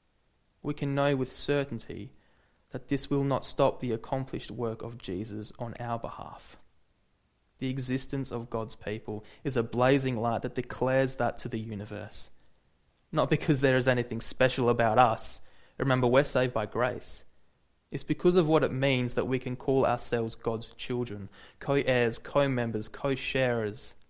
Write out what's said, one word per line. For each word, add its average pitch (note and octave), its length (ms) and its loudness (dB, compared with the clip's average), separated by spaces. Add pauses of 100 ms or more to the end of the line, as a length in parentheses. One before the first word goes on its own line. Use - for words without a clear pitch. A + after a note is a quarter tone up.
(640)
we D3 120 -4
can C#3+ 200 -2
know C#3+ 200 4
with C3 180 -2
certainty C#3 800 -4 (600)
that - 180 -10
this C#3 200 -2
will C#3 160 2
not C#3 200 0
stop - 340 2
the B2 140 -4
accomplished - 580 -4
work A#2 320 -6
of A#2 160 -10
Jesus G#2 600 -8
on A#2 200 -8
our A#2 200 -4
behalf. - 580 -12 (1000)
The C3+ 100 -4
existence C3 640 -4
of A#2 180 -8
God's A2 240 -6
people G#2+ 500 -8 (200)
is B2+ 120 -2
a A#2 60 4
blazing B2+ 540 2
light A#2 260 0
that - 140 -6
declares C3 600 0
that A#2+ 220 0
to B2 100 -8
the A2+ 120 -4
universe. G#2 720 -10 (840)
Not D3 180 2
because D3+ 300 4
there C3 160 6
is B2+ 100 4
anything A#2+ 340 2
special B2+ 480 2
about A#2 300 4
us. A2+ 420 4 (380)
Remember, B2+ 300 2
we're C3 160 6
saved B2+ 300 0
by G#2+ 120 0
grace. A2+ 560 -4 (680)
It's C#3 100 -6
because F3 320 2
of E3+ 140 6
what D#3 160 4
it - 80 0
means C3 420 0
that A#2 140 0
we C3 100 0
can B2+ 160 -6
call C3+ 300 2
ourselves A#2 500 0
God's A2+ 420 -4
children, A2+ 520 -6 (320)
co-heirs, B2+ 580 2
co-members, A#2+ 680 0
co-sharers. B2 1080 -2 (140)